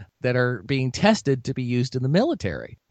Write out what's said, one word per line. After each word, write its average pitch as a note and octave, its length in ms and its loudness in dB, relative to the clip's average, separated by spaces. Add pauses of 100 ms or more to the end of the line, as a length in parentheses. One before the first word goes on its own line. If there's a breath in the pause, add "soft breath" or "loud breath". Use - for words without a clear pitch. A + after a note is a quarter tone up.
(220 loud breath)
that B2 140 0
are B2 300 0
being C3 260 0
tested C#3+ 540 2
to C3+ 80 -4
be C3 100 -6
used B2 320 0
in B2+ 80 -2
the C3 60 0
military, D#3+ 680 -2 (120)